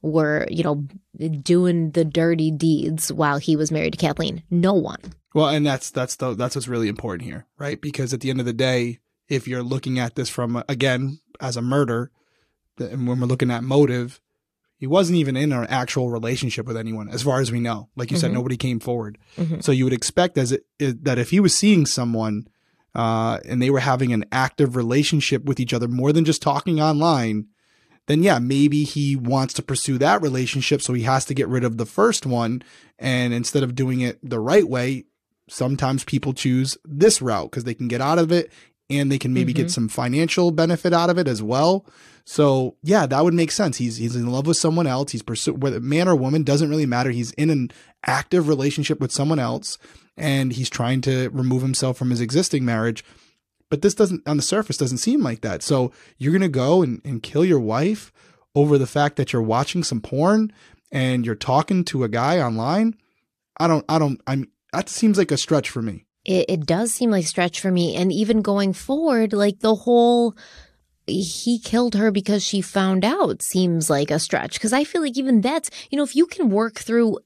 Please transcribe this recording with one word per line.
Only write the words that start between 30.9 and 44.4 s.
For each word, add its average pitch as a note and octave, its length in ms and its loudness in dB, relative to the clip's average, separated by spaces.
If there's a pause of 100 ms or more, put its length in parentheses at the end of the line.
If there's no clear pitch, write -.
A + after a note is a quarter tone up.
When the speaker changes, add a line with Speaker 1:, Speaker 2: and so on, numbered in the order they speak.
Speaker 2:
he B2 100 -2
has C3 220 2
to - 80 -6
get C3 140 -2
rid B2 160 -2
of A#2 140 -2
the A2+ 100 -4
first - 380 0
one. A#2+ 360 -2 (380)
And B2 340 -2
instead A#2+ 300 -2
of B2 120 -4
doing B2+ 260 -2
it B2 200 -4
the B2+ 200 -6
right D#3 260 4
way, B2+ 380 -2 (440)
sometimes C3+ 540 -2
people C3+ 300 -4
choose C3 520 -2
this D#3+ 360 2
route G#2+ 300 -2
'cause A#2+ 120 -8
they A#2 100 -6
can B2 140 -6
get A#2+ 140 -2
out D3+ 180 2
of D#3+ 120 2
it E3+ 200 0 (380)
and C#3+ 220 0
they C3+ 60 0
can B2+ 160 -2
maybe B2+ 200 0
get D#3+ 140 0
Speaker 1:
Mm-hmm. - 20 -6
Speaker 2:
some A#2+ 200 -2
financial E3 600 0
benefit E3 420 2
out E3+ 160 2
of F3 80 2
it F3 100 2
as A#2 140 -2
well. D3 440 2 (400)
So C3+ 580 2
yeah, F3 220 4
that C3+ 180 2
would E3+ 100 4
make E3 180 2
sense. F3+ 260 -2
He's, A2+ 200 -4
he's A#2 180 -4
in A#2+ 120 -2
love C3+ 200 -2